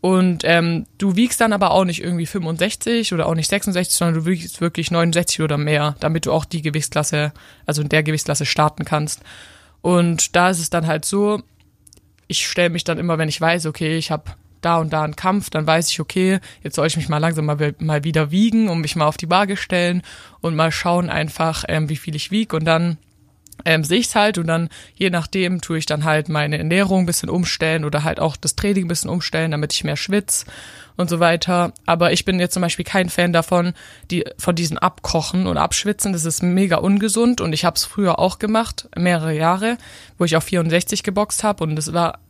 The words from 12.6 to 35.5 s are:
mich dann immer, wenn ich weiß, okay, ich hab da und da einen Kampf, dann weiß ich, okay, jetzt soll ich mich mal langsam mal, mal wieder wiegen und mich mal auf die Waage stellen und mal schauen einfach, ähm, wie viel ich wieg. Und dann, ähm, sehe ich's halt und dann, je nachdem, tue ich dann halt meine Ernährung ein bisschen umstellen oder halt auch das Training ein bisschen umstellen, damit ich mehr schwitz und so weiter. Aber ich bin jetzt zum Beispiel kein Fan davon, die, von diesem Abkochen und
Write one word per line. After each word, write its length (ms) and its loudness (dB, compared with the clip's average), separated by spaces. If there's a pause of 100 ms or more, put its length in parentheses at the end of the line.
mich 160 -4
dann 120 -2
immer, 200 0
wenn 100 0
ich 140 -4
weiß, 240 2
okay, 320 -2
ich 120 -4
hab 280 -6 (240)
da 160 2
und 160 -2
da 100 0
einen 140 -6
Kampf, 320 0
dann 180 -2
weiß 220 2
ich, 100 -4
okay, 400 0 (240)
jetzt 120 -8
soll 120 2
ich 80 0
mich 140 -4
mal 80 0
langsam 280 0
mal, 340 0
mal 260 -2
wieder 260 0
wiegen 380 4
und 100 -2
mich 160 -4
mal 100 2
auf 120 0
die 120 -8
Waage 280 2
stellen 440 0 (380)
und 160 -2
mal 160 2
schauen 380 0
einfach, 580 -2
ähm, 220 0
wie 80 -2
viel 180 -8
ich 160 -6
wieg. 220 0
Und 100 0
dann, 340 2 (680)
ähm, 180 4
sehe 160 2
ich's 160 -2
halt 220 4
und 100 -2
dann, 220 0 (260)
je 140 0
nachdem, 500 -2
tue 180 -4
ich 80 -4
dann 200 -2
halt 240 2
meine 280 0
Ernährung 440 2
ein 40 4
bisschen 240 -2
umstellen 540 0
oder 220 -2
halt 160 -2
auch 160 0
das 180 -4
Training 300 0
ein 20 -6
bisschen 220 -4
umstellen, 420 -2
damit 220 -2
ich 100 -4
mehr 140 -2
schwitz 480 -2 (500)
und 140 -2
so 100 0
weiter. 540 2 (120)
Aber 280 2
ich 100 -2
bin 160 0
jetzt 140 0
zum 80 0
Beispiel 240 -2
kein 240 0
Fan 240 0
davon, 400 2 (380)
die, 120 -2 (140)
von 180 -2
diesem 220 -2
Abkochen 680 -2
und 120 0